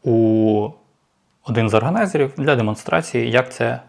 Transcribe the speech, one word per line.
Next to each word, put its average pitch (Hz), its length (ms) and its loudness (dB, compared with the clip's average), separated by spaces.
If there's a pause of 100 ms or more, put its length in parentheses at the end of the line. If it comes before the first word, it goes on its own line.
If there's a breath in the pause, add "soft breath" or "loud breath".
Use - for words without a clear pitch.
у 110 640 2 (720)
один 113 260 0
з 104 40 0
органайзерів 143 640 0
для 143 180 0
демонстрації, 117 760 -2
як 123 220 0
це 120 360 -4